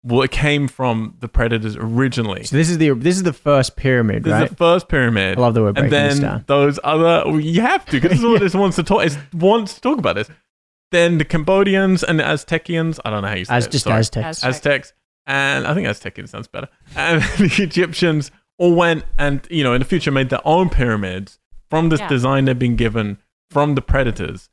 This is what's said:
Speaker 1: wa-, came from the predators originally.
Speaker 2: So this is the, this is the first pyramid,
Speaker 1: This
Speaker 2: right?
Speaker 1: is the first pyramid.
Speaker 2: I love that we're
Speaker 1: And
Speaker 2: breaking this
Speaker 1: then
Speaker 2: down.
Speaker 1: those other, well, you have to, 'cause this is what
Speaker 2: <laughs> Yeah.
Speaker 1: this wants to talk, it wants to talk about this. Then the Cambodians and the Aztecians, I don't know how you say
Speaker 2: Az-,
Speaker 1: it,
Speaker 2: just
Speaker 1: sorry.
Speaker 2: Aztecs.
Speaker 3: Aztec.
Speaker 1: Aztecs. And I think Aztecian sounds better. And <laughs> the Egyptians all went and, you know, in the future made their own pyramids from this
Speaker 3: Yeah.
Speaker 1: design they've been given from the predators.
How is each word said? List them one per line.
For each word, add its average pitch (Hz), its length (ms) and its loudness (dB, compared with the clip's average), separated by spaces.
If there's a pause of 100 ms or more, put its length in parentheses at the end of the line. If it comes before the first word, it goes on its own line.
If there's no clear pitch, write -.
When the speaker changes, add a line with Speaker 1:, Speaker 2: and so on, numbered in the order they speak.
Speaker 1:
wa-, 127 240 0
came 147 400 0
from 113 540 -4
the 117 80 -10
predators 113 480 -2
originally. 113 680 -2
Speaker 2:
So - 140 -2
this 160 120 2
is 170 80 0
the, 156 120 4
this 139 260 0
is 190 80 -4
the 175 80 0
first 139 460 0
pyramid, 117 480 0
Speaker 1:
This 107 80 0
Speaker 2:
right? 107 100 2
Speaker 1:
is - 60 -2
the - 80 -14
first 175 320 2
pyramid. 110 480 0
Speaker 2:
I 123 40 0
love 120 120 2
that 113 80 2
we're 107 80 4
Speaker 1:
And 101 80 -2
Speaker 2:
breaking - 140 0
this 143 280 2
Speaker 1:
then - 40 0
Speaker 2:
down. 107 240 -4
Speaker 1:
those 143 360 2
other, 165 420 2
well, 151 140 0
you 165 220 0
have 302 240 0
to, 135 160 -2
'cause 170 80 2
this 165 100 4
is 233 60 0
what 233 80 4
Speaker 2:
<laughs> - 0 -
Yeah. 214 60 4
Speaker 1:
this 185 140 0
wants 190 220 0
to 175 80 -2
talk, 190 220 2
it 143 120 -2 (160)
wants 196 420 0
to - 60 -20
talk 277 160 0
about 107 180 -2
this. 104 140 -4 (600)
Then 170 260 2
the 151 80 -2
Cambodians 190 800 2
and 160 160 0
the 147 40 0
Aztecians, 165 800 -4
I 113 60 -8
don't 107 120 -4
know 98 80 -4
how 104 60 -4
you 92 100 -4
say - 100 -2
Speaker 2:
Az-, 120 120 2
Speaker 1:
it, - 40 -8
Speaker 2:
just - 140 -2
Speaker 1:
sorry. 110 140 2
Speaker 2:
Aztecs. 113 260 -2 (180)
Speaker 3:
Aztec. 131 60 0
Speaker 1:
Aztecs. 139 440 -4 (320)
And 139 420 -2
I 147 60 -2
think 180 140 -2
Aztecian - 420 -10
sounds 107 180 -14
better. - 200 -14 (280)
And 160 260 0
<laughs> - 160 -4
the 202 260 2
Egyptians 165 680 -2 (260)
all 175 180 4
went 170 280 2 (140)
and, 143 320 0
you 156 140 0
know, 123 100 2
in 123 60 2
the 127 60 0
future 156 260 0
made 135 180 0
their - 160 -4
own 170 240 2
pyramids 101 680 -2 (300)
from 160 200 0
this 156 100 2
Speaker 3:
Yeah. 190 80 -6
Speaker 1:
design 135 380 0
they've 127 120 0
been 120 200 0
given 110 400 -2 (340)
from 147 240 0
the 127 60 -2
predators. 117 720 -4